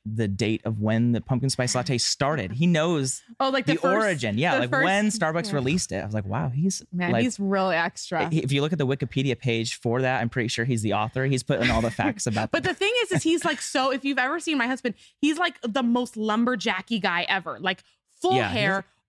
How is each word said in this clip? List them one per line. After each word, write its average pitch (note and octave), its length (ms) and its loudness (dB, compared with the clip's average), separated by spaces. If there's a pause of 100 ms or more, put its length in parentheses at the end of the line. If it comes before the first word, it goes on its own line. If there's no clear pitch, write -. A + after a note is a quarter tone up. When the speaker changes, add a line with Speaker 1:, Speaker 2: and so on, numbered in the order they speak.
Speaker 1:
the A2 220 -2
date G#2+ 380 0
of A2 140 -2
when A2+ 320 2
the A2+ 80 2
pumpkin C3 300 -2
spice B2 260 -2
latte B2+ 220 0
started. C3+ 560 -2
He C#3 120 2
knows D#3+ 560 2 (180)
Speaker 2:
Oh, C4 100 0
like, C4 160 0
the - 80 2
Speaker 1:
the - 80 0
Speaker 2:
first, G3 240 2
Speaker 1:
origin. A#2+ 320 0
Yeah, D#3 180 2
Speaker 2:
the B2+ 60 2
Speaker 1:
like, B2 80 -2
Speaker 2:
first - 160 2
Speaker 1:
when G3+ 240 4
Starbucks E3+ 400 -2
Speaker 2:
yeah. - 60 -2
Speaker 1:
released C3+ 360 0
it. F2+ 60 -2
I F#2 80 -4
was G#2 80 -6
like, G#2 120 -2
"Wow, A2 220 -2
he's, D#3 340 -2 (120)
Speaker 2:
Man, F3 180 0
Speaker 1:
like," C#3+ 120 2
Speaker 2:
he's B3 180 -2
really F#3+ 340 2
extra. E3+ 500 -2
Speaker 1:
i-, E3+ 60 -4
if D#3 220 0
you C#3 80 2
look D3+ 100 0
at D3+ 80 0
the C#3 80 0
Wikipedia C3+ 500 -2
page A2+ 380 -2
for A#2+ 260 0
that, C3 200 0
I'm A#2 80 -2
pretty A#2 180 -2
sure A#2 160 -2
he's A#2+ 180 0
the G2+ 120 0
author. A2 320 -2
He's C3+ 180 0
putting B2 260 2
all A2+ 120 2
the A2+ 100 0
facts - 340 -2
about A2 260 -2
Speaker 2:
<laughs> - 20 -2
But E4 100 0
Speaker 1:
the F#4 60 0
Speaker 2:
the F4+ 60 -2
thing G4+ 180 0 (100)
is, F#4 80 -4
is F4 120 0
he's, D#4+ 200 2
like, D4+ 180 -2
so, C4+ 300 0
if C4+ 140 -2
you've C#4 120 -2
ever C4+ 220 0
seen D#4+ 180 -2
my A#3+ 100 0
husband, B3+ 280 -4 (240)
he's, D4+ 180 2
like, F4 240 -2
the B3 220 -2
most A#3+ 320 2
lumberjacky G#3+ 840 0
guy F3 220 0
ever. E3 360 -2
Like, F#3 240 -2 (380)
full F#4 160 4
Speaker 1:
Yeah, G#2 120 2
he's B3 100 -2
Speaker 2:
hair, G3 260 0 (240)